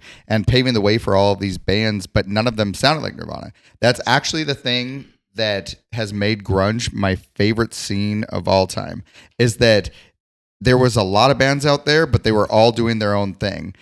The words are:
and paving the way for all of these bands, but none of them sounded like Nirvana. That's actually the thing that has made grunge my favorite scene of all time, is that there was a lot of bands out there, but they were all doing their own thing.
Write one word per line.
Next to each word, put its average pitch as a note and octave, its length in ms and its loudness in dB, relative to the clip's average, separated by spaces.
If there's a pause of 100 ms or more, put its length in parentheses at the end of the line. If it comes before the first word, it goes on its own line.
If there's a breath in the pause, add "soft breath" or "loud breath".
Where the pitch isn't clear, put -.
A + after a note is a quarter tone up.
(280 loud breath)
and G#2+ 180 0
paving B2+ 280 2
the G#2+ 80 0
way G#2 160 2
for G2+ 180 0
all G2+ 160 4
of F#2+ 80 -4
these F#2+ 160 -4
bands, G#2 500 -2
but G2 220 -2
none G#2+ 180 -2
of A#2 100 -2
them G2+ 180 -2
sounded C#3+ 280 0
like - 140 -8
Nirvana. - 340 -12 (300 soft breath)
That's A#2+ 260 2
actually D3 380 0
the C#3+ 100 -4
thing B2+ 520 -6 (280)
that G#2 420 -4 (160)
has A2 200 -6
made G#2 320 -2
grunge G2+ 480 0
my G2 240 0
favorite A2 560 -2
scene G#2 520 -4
of F#2+ 220 -8
all F#2+ 200 4
time, F#2 360 -10 (360 soft breath)
is A#2 180 2
that A2 320 4 (720 soft breath)
there B2+ 180 4
was B2+ 180 2
a A2+ 60 4
lot G#2 280 4
of B2+ 80 0
bands C3+ 260 0
out C#3+ 220 0
there, D#3 200 2
but A#2+ 180 0
they A2+ 80 2
were G#2+ 180 2
all A2+ 220 6
doing A2+ 260 0
their G#2 160 0
own G2+ 200 -2
thing. F2+ 480 -8